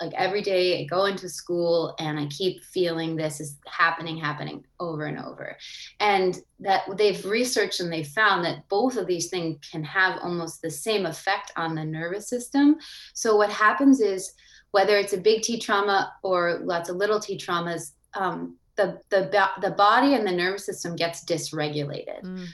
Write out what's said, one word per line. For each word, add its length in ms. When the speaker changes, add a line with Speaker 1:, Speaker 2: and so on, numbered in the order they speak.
Speaker 1:
like, 140
every 260
day 400
I 40
go 200
into 240
school 680
and 200
I 80
keep 380
feeling 520
this 220
is 280
happening, 500
happening 480
over 240
and 140
over. 380
And 400
that 240
they've 280
researched 560
and 120
they've 140
found 400
that 220
both 280
of 100
these 220
things 300
can 140
have 380
almost 400
the 80
same 360
effect 500
on 180
the 100
nervous 440
system. 480
So 240
what 140
happens 500
is, 320
whether 260
it's 160
a 60
big 240
T 160
trauma 640
or 400
lots 260
of 80
little 220
T 180
traumas, 560
um, 420
the, 220
the 200
bo-, 300
the 140
body 400
and 120
the 60
nervous 320
system 320
gets 300
dysregulated. 960
Speaker 2:
Mm. 320